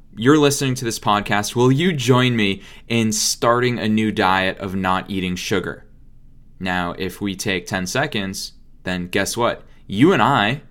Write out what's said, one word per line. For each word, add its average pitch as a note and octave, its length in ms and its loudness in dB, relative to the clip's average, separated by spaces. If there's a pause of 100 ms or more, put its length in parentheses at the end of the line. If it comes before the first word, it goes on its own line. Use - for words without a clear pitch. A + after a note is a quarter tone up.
(160)
you're C3+ 220 6
listening C#3 380 2
to B2 100 -6
this A2+ 120 -4
podcast. G#2 560 0
Will B2 160 4
you E3+ 220 2
join B2 420 2
me G2 280 0 (260)
in A2+ 240 0
starting A#2+ 640 0
a G#2+ 120 -2
new A2 200 2
diet F#2+ 460 2
of F#2+ 180 -8
not F#2 360 -2
eating F#2 260 -4
sugar? - 480 -4 (760)
Now, F2+ 380 -4
if - 240 -8
we G2 160 -4
take F#2+ 300 -4
ten F#2 200 -6
seconds, G#2 680 -6 (300)
then F2+ 240 -6
guess G2 280 -2
what? A#2 280 -2 (220)
You C#3 280 4
and B2 80 2
I, A#2+ 480 2